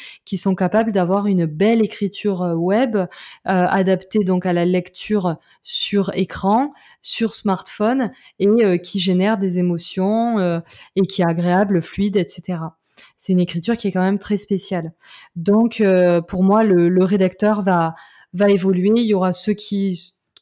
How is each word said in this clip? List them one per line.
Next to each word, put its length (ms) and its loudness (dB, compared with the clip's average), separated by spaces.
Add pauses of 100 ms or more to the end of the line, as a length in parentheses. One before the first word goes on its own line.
(240)
qui 140 -4
sont 160 0
capables 380 0
d'avoir 340 0
une 200 2
belle 360 2
écriture, 600 -4
euh, 120 -2
web, 420 0
euh, 100 0 (380)
adaptée 760 0
donc 260 0
à 60 0
la 120 0
lecture 720 -2 (260)
sur 520 -4
écran, 580 -2 (300)
sur 320 -4
smartphone, 760 -2 (260)
et, 80 0
euh, 300 4
qui 240 -4
génère 380 0
des 200 -2
émotions, 800 -2
euh, 220 0 (360)
et 60 2
qui 200 -2
est 40 2
agréable, 560 2
fluide, 340 -4
et 120 0
cetera. 500 -10 (380)
C'est 160 -4
une 80 4
écriture 360 -2
qui 120 -6
est 40 -4
quand 100 0
même 160 0
très 180 -4
spéciale. 560 -6 (420)
Donc, 460 2
euh, 400 4
pour 220 -4
moi, 220 4
le, 240 4
le 160 4
rédacteur 580 0
va, 320 0 (400)
va 160 2
évoluer. 460 2
Il 80 2
y 100 2
aura 180 0
ceux 220 -2
qui 380 -4
s-, 260 -8 (240)